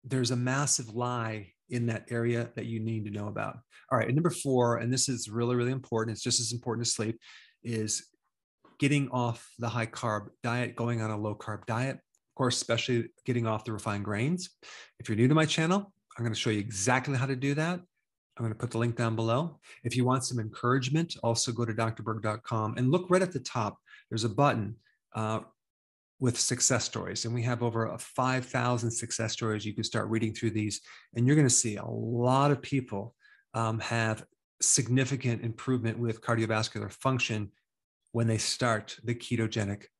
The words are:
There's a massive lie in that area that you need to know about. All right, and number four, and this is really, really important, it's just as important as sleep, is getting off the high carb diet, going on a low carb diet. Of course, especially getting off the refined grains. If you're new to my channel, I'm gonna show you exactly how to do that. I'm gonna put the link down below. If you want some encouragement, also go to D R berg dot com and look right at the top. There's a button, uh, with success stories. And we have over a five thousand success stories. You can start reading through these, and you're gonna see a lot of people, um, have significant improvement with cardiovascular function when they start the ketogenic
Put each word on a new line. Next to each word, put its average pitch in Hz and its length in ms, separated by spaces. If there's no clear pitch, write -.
There's 127 260
a 131 60
massive 127 540
lie 113 600
in 120 160
that 113 240
area 117 440
that 113 120
you 113 120
need 110 280
to 104 40
know 104 160
about. 104 300
All 127 80
right, 110 80
and 127 80
number 170 160
four, 123 460
and 117 160
this 131 160
is 117 200
really, 120 280
really 123 160
important, 117 420
it's - 80
just 123 180
as 113 120
important 117 340
as - 60
sleep, 113 260
is 110 440
getting 139 320
off 120 480
the 117 100
high 117 180
carb 107 420
diet, 123 340
going 117 240
on 110 100
a 107 60
low 104 180
carb 104 320
diet. 123 300
Of - 400
course, 127 200
especially 117 520
getting 120 220
off 110 180
the 110 80
refined 101 320
grains. 123 460
If - 80
you're 107 80
new 123 120
to 151 60
my 156 120
channel, 175 460
I'm 117 80
gonna 110 120
show - 140
you 107 100
exactly 123 560
how 127 100
to 135 100
do 139 180
that. 170 260
I'm 117 80
gonna 110 120
put 120 160
the 117 60
link 117 180
down 113 180
below. 117 460
If 123 120
you 127 80
want 127 200
some 123 160
encouragement, 127 840
also 117 300
go 120 120
to 113 80
D 107 80
R 113 120
berg 110 280
dot 107 220
com 113 340
and 127 140
look 175 180
right 180 140
at 180 100
the 135 60
top. 110 400
There's 113 140
a 120 40
button, 113 480
uh, 110 260
with 123 200
success 120 460
stories. 95 400
And 113 100
we 120 80
have 120 200
over 113 240
a - 120
five 127 480
thousand 120 440
success - 420
stories. 107 320
You 104 100
can 107 100
start 104 240
reading 110 260
through 113 160
these, 104 300
and 120 120
you're 147 100
gonna 143 120
see 110 280
a - 100
lot 120 640
of 139 100
people, 120 540
um, 113 260
have 110 480
significant 123 840
improvement 113 560
with 117 220
cardiovascular 110 720
function 117 600
when 117 160
they 110 120
start - 680
the 117 100
ketogenic 110 680